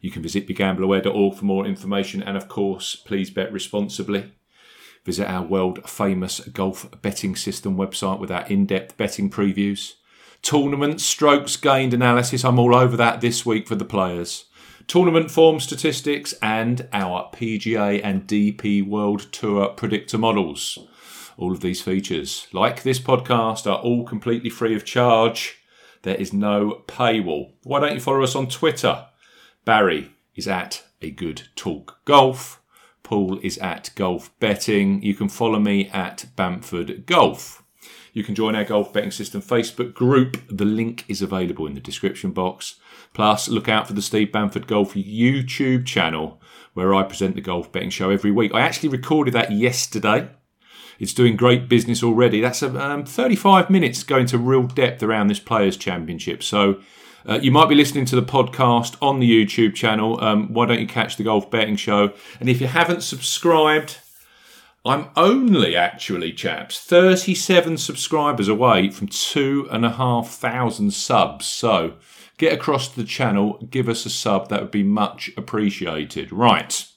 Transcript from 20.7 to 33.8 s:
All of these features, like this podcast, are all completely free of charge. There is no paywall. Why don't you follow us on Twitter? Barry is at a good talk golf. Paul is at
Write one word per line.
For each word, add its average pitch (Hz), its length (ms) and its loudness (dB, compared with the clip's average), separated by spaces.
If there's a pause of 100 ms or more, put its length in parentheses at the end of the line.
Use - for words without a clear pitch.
All 90 140 -2
of 90 80 -6
these 90 220 -4
features, 92 680 -4
like 110 320 -2
this 131 160 0
podcast, 117 720 0
are 95 100 0
all 120 240 0
completely 113 440 -4
free 113 260 -2
of 107 120 -6
charge. 117 720 2 (420)
There 95 140 -4
is - 180 -6
no 104 560 0
paywall. 104 640 -2 (100)
Why 135 160 -2
don't 147 140 0
you 139 80 -6
follow 135 220 0
us 127 120 0
on 131 140 -2
Twitter? - 560 -2 (640)
Barry 98 460 2 (220)
is - 140 -10
at 95 360 -6 (180)
a 80 80 -10
good 80 320 -10 (120)
talk - 520 -10
golf. 135 560 2 (400)
Paul 98 400 -2
is 95 160 -6
at - 380 -8